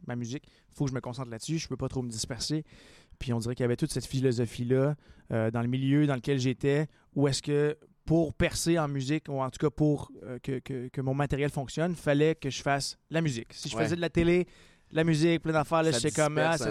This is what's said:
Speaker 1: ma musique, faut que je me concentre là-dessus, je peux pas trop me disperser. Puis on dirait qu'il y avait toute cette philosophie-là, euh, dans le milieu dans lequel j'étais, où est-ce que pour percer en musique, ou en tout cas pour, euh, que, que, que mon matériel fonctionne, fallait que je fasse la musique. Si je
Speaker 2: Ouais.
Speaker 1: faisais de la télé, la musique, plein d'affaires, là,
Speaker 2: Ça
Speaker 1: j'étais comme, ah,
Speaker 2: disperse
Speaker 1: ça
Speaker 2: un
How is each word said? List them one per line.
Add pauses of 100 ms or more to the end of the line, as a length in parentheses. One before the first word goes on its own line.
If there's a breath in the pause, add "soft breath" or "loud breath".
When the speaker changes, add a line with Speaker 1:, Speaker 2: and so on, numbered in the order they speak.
Speaker 1:
ma
musique, (260 soft breath)
faut
que
je
me
concentre
là-dessus,
je
peux
pas
trop
me
disperser. (540 loud breath)
Puis
on
dirait
qu'il
y
avait
toute
cette
philosophie-là, (360 soft breath)
euh,
dans
le
milieu
dans
lequel
j'étais, (280 soft breath)
où
est-ce
que (280)
pour
percer
en
musique,
ou
en
tout
cas
pour, (120)
euh,
que,
que,
que
mon
matériel
fonctionne,
fallait
que
je
fasse (100)
la
musique.
Si
je
Speaker 2:
Ouais.
Speaker 1:
faisais
de
la
télé, (440 loud breath)
la
musique,
plein
d'affaires,
là,
Speaker 2:
Ça
Speaker 1:
j'étais
comme,
ah,
Speaker 2:
disperse
Speaker 1:
ça
Speaker 2:
un